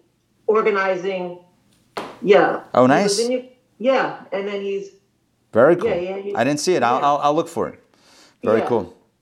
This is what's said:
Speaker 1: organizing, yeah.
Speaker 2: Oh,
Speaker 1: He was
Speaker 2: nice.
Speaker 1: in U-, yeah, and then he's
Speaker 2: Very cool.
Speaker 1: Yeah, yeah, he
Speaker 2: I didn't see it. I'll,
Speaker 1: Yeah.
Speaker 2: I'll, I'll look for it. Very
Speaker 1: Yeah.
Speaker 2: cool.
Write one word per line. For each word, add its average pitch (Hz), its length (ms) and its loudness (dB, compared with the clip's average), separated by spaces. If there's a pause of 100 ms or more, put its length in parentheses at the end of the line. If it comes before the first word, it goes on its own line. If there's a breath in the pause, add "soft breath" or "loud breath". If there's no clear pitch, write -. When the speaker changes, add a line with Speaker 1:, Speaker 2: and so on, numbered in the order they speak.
(480)
Speaker 1:
organizing, 190 920 -2 (840)
yeah. 175 420 4 (100)
Speaker 2:
Oh, 127 140 6
Speaker 1:
He 131 40 4
was 196 260 2
Speaker 2:
nice. - 20 0
Speaker 1:
in 240 140 -2
U-, 254 120 -6 (320)
yeah, 254 440 -2 (100)
and 196 160 -6
then 202 140 -8
he's 196 280 -8 (640)
Speaker 2:
Very 143 220 6
cool. 220 140 -2
Speaker 1:
Yeah, 196 60 -2
yeah, 185 220 -6
he 196 180 -10
Speaker 2:
I 110 80 0
didn't 147 160 -2
see 180 160 0
it. 131 80 0
I'll, 120 160 2
Speaker 1:
Yeah. 143 80 0
Speaker 2:
I'll, 143 100 2
I'll 147 180 0
look 165 120 -2
for 87 220 -6
it. - 100 -18 (640 soft breath)
Very - 160 2
Speaker 1:
Yeah. - 80 -2
Speaker 2:
cool. 104 280 -4 (260)